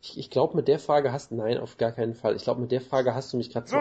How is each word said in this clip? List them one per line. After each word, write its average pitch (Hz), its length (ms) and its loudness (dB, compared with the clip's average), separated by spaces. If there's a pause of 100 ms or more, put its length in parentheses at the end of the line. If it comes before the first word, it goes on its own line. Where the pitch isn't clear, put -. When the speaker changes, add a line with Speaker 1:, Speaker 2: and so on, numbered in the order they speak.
Speaker 1:
Ich, - 160 -12
ich - 100 -12
glaub, 131 240 2
mit 156 140 0
der 143 120 6
Frage 147 320 2
hast, 139 200 -8
nein, 117 260 0
auf - 200 -10
gar 117 140 0
keinen 117 220 -2
Fall. 110 220 0
Ich - 80 -6
glaub, 123 160 0
mit 123 120 -6
der 127 100 2
Frage 127 340 0
hast 135 180 -6
du 131 40 -2
mich 117 140 -4
grad 120 140 -6
Speaker 2:
Wieso 254 160 -2